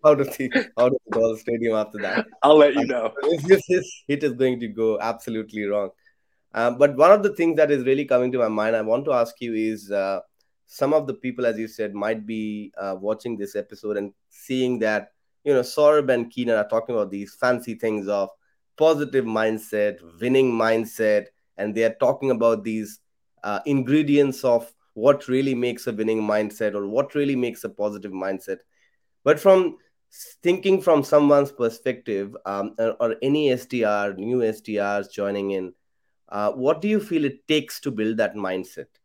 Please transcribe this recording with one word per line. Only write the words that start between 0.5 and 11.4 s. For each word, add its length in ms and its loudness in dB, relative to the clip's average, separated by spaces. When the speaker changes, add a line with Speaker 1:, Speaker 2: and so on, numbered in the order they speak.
Speaker 1:
out 120 6
of 140 -2
the 60 -12
golf 260 2
stadium 380 -2
after 240 -4
that. 260 -2
Speaker 2:
I'll 160 8
let 160 8
you 80 0
Speaker 1:
Uh, 60 -2
Speaker 2:
know. 340 -4
Speaker 1:
if 220 0
this, 260 6
this 380 -2
hit 160 -2
is 100 0
going 280 0
to 60 -8
go 320 -2
absolutely 640 -6
wrong. 260 -2
Uh, 200 0
but 260 2
one 140 8
of 100 6
the 140 -2
things 220 0
that 120 4
is 160 0
really 200 0
coming 260 2
to 80 -2
my 80 2
mind, 280 0
I 60 -2
want 240 -2
to 80 0
ask 260 -2
you 140 -8
is, 380 -4
uh, 300 -2
some 280 -2
of 120 2
the 80 -8
people, 320 -6